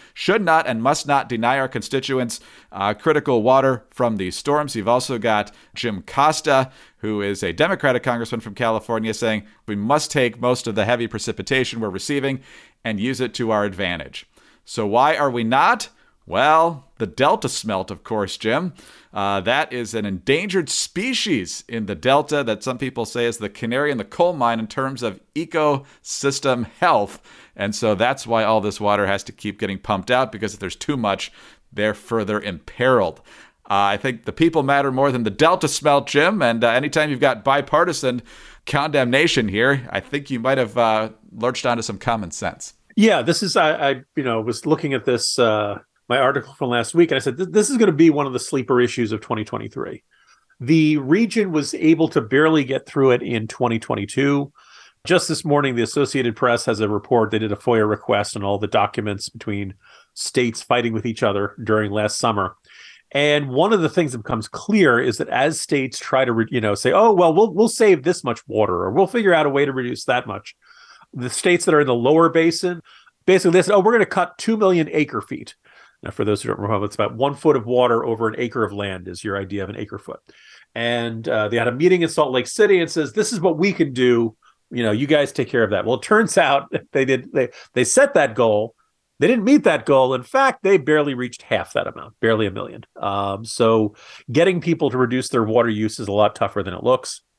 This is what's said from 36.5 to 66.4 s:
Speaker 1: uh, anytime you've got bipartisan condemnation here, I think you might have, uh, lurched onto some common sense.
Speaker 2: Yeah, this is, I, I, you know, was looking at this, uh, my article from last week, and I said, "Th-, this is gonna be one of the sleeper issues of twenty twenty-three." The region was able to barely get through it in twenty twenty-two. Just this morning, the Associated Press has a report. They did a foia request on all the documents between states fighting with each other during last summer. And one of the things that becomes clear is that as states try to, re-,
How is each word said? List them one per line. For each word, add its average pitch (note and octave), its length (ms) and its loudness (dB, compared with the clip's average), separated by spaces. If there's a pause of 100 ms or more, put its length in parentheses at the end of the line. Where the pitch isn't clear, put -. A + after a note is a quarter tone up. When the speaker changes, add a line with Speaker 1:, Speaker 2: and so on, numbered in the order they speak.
Speaker 1:
uh, A#2 60 4
anytime D3 400 0
you've C3 100 -4
got B2 240 0
bipartisan C#3 800 0 (440)
condemnation C#3 840 2
here, A#2+ 420 0
I G2 100 -4
think C#3 300 -8
you B2+ 100 -4
might C3+ 180 0
have, A#2+ 200 -2
uh, A2 320 2 (240)
lurched A#2+ 320 -4
onto A#2+ 160 0
some G#2+ 160 -8
common G#2+ 340 -4
sense. - 440 -10 (200)
Speaker 2:
Yeah, G3+ 280 4
this D#3+ 180 0
is, F#3 160 -2
I, D#3 320 2
I, - 0 - (260)
you D3 80 -2
know, A#2+ 160 0
was A2 260 -6
looking D3 280 0
at B2 120 -4
this, - 340 -2
uh, G#2+ 400 0 (300)
my B2 80 2
article C3+ 380 0
from C3 140 -4
last A#2+ 240 -2
week, E3 160 4
and C#3+ 60 0
I C3 40 2
said, B2 180 -4
"Th-, F3+ 120 -4
this G#3 200 2
is C4+ 80 -2
gonna G#3 160 4
be D#3+ 160 6
one C#3+ 180 0
of B2+ 60 -8
the B2 60 -2
sleeper B2+ 420 0
issues A#2 320 0
of G#2 80 -6
twenty G#2+ 240 -4
twenty-three." - 580 -10 (560)
The D#3 380 4
region F#3 560 0
was D3 200 -2
able D#3 360 2
to D3+ 100 2
barely D3 460 2
get C3 200 -4
through C3+ 260 2
it A#2+ 120 2
in A2 240 -4
twenty A2+ 320 -2
twenty-two. C#3 720 -2 (540)
Just F3 240 0
this D#3 160 -6
morning, C#3+ 300 2
the A#2 80 2
Associated B2+ 520 0
Press A#2+ 300 0
has A2 160 0
a G#2+ 80 0
report. G#2+ 420 0
They A2 80 0
did G#2 140 -2
a - 20 -4
foia A2 340 0
request G#2 460 -2
on G#2 80 -8
all G2+ 140 -2
the G2+ 100 -4
documents G#2 640 -2
between G2+ 460 -10 (380)
states - 480 -4
fighting A#2+ 300 0
with A2 140 -6
each A#2 180 -4
other G2+ 400 -2
during G#2+ 280 0
last G#2+ 260 -2
summer. G2+ 400 -2 (560)
And D3 340 0
one D3 240 2
of G3+ 100 2
the D#3+ 60 2
things D#3 240 0
that B2 60 -10
becomes A2+ 320 -6
clear E3 500 2
is B2+ 180 0
that - 120 -6
as C#3+ 320 0
states C3 360 -4
try C3+ 280 0
to, B2 80 0
re-, A2+ 160 0